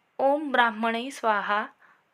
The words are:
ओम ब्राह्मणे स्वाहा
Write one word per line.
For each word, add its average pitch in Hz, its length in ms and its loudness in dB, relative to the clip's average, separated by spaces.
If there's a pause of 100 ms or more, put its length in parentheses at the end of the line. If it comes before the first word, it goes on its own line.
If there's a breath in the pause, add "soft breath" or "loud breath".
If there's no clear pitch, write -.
(180)
ओम 277 340 2
ब्राह्मणे 233 580 0
स्वाहा 214 540 0 (500 soft breath)